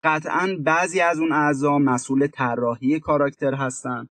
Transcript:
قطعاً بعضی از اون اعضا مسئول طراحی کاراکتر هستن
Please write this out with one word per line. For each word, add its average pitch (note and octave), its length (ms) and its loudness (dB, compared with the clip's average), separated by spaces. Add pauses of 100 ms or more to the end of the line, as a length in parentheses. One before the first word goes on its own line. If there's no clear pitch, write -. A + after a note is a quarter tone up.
قطعاً D#3+ 520 0 (100)
بعضی E3+ 340 0
از E3+ 200 2
اون D#3+ 120 0
اعضا D3 480 2
مسئول C3+ 480 2
طراحی B2 720 -2
کاراکتر C#3+ 540 0
هستن B2+ 600 -6